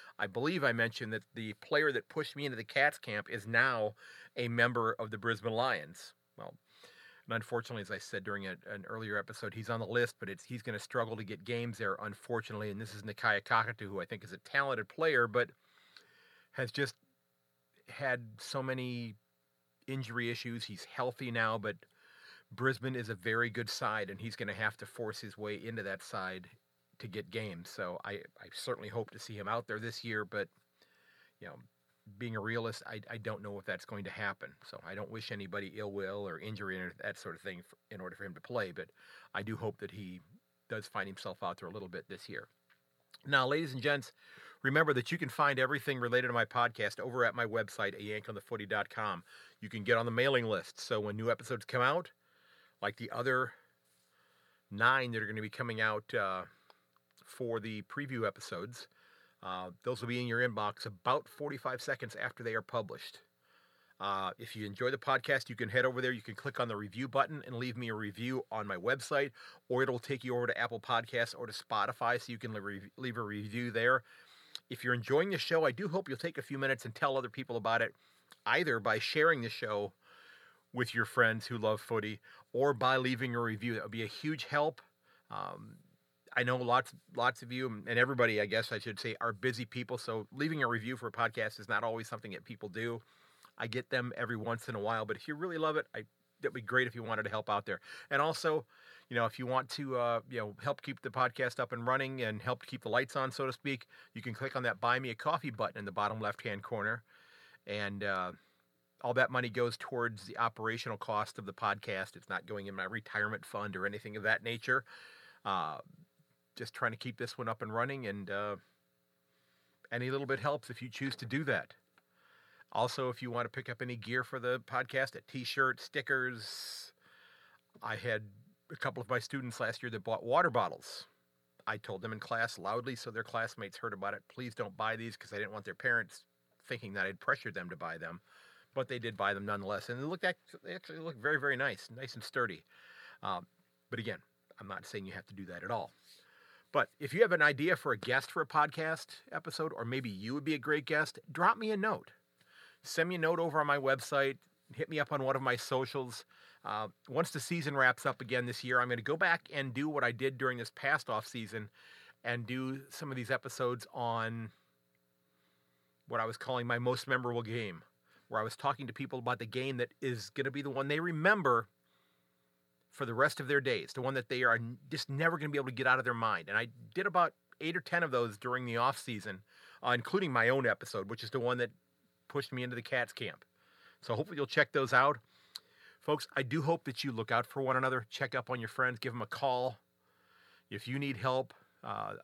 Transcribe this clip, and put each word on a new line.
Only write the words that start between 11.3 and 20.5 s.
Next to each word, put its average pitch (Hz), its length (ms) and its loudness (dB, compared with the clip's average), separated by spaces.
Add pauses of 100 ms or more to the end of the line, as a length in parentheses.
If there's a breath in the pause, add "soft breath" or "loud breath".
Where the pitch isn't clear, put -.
games 120 340 -2
there, 101 240 0
unfortunately. 107 680 -2
And 101 100 -6
this 110 140 -8
is 104 80 -12
Nakia 104 420 2
Cockatoo, 113 440 2
who 98 120 -4
I 87 60 -2
think 107 180 -8
is 87 80 -14
a 92 60 -10
talented 135 500 0
player, 147 380 6
but 120 240 4 (1000 loud breath)
has 123 200 -4
just 139 220 0 (960)
had 127 320 -2 (160)
so - 240 -4
many 123 520 -2 (720)
injury 120 440 -2
issues. 117 340 -4